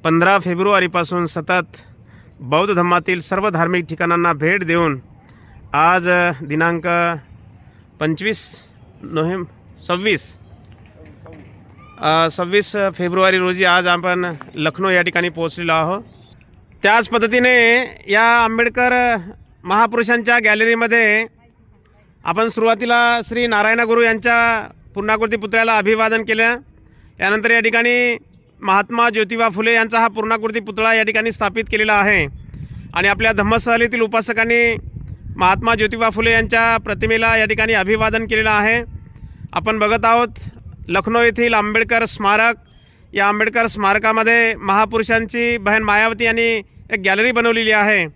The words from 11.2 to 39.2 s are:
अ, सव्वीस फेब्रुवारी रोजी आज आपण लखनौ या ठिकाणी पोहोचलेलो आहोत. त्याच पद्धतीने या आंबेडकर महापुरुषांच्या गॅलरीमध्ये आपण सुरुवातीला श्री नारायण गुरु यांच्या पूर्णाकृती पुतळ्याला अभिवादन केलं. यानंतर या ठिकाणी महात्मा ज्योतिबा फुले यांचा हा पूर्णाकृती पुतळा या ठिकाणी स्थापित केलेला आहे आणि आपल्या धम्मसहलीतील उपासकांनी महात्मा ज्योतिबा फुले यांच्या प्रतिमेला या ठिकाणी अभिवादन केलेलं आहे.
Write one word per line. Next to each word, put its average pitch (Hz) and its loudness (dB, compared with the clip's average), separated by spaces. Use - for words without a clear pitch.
अ, 160 2
सव्वीस 185 -2
फेब्रुवारी 190 0
रोजी 185 0
आज 180 4
आपण 180 0
लखनौ 160 -2
या 180 4
ठिकाणी 175 -2
पोहोचलेलो 165 -4
आहोत. 165 0
त्याच 214 4
पद्धतीने 240 2
या 208 2
आंबेडकर 233 2
महापुरुषांच्या 233 2
गॅलरीमध्ये 226 2
आपण 208 0
सुरुवातीला 233 0
श्री 240 -2
नारायण 220 2
गुरु 233 2
यांच्या 233 2
पूर्णाकृती 214 -2
पुतळ्याला 220 0
अभिवादन 220 2
केलं. 226 0
यानंतर 214 0
या 233 4
ठिकाणी 233 2
महात्मा 214 2
ज्योतिबा 220 0
फुले 220 0
यांचा 226 2
हा 226 4
पूर्णाकृती 220 -2
पुतळा 220 -2
या 220 2
ठिकाणी 220 -2
स्थापित 214 -4
केलेला 214 0
आहे 202 2
आणि 185 0
आपल्या 220 2
धम्मसहलीतील 226 0
उपासकांनी 226 0
महात्मा 202 2
ज्योतिबा 220 -2
फुले 226 0
यांच्या 226 2
प्रतिमेला 226 0
या 220 2
ठिकाणी 220 0
अभिवादन 220 0
केलेलं 220 -2
आहे. 220 0